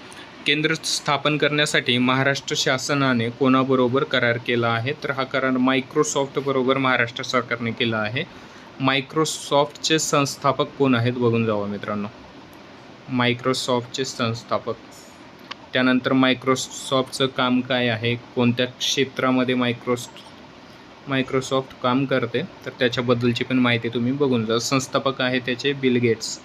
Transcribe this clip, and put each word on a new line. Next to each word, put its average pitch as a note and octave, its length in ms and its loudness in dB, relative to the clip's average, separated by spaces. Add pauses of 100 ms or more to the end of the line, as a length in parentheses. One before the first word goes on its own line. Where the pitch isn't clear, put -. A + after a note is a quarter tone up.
(460)
केंद्र D#3 280 2
स्थापन D3 640 0
करण्यासाठी D3 600 2
महाराष्ट्र C3 600 0
शासनाने C3 720 0
कोणाबरोबर C3 760 2
करार A#2+ 340 0
केला A#2 300 0
आहे? A#2 260 0 (100)
तर C#3+ 80 -4
हा C3 120 -2
करार C3 280 -2
Microsoft C3+ 920 0
बरोबर C3+ 320 2
महाराष्ट्र B2+ 460 0
सरकारने A#2 480 -2
केला A2+ 260 -2
आहे. A2 260 -2 (580)
Microsoft-चे D3 1160 2
संस्थापक C#3+ 680 0 (140)
कोण C3 160 4
आहेत A#2+ 180 2
बघून A#2 320 2
जावा G#2 220 0
मित्रांनो, G#2 400 -6 (1160)
Microsoft-चे B2 840 -2
संस्थापक. A#2 680 -4 (1000)
त्यानंतर B2+ 400 2
Microsoft-चं C3 1120 0
काम B2+ 340 0
काय B2 260 0
आहे, A#2 280 0
कोणत्या A#2+ 500 0
क्षेत्रामध्ये B2+ 920 0
Microsoft, A#2+ 680 -4 (880)
Microsoft C3 640 -2 (100)
काम B2+ 220 2
करते, B2+ 360 -2 (240)
तर C3 40 -8 (100)
त्याच्याबद्दलची A#2+ 640 2
पण C3 160 0
माहिती A#2+ 300 2
तुम्ही A#2+ 220 -2
बघून B2+ 340 0
जा. A2+ 140 2
संस्थापक C3 640 -2
आहे B2+ 180 0
त्याचे B2 340 -2
बिल C3 240 2
गेट्स A#2 480 0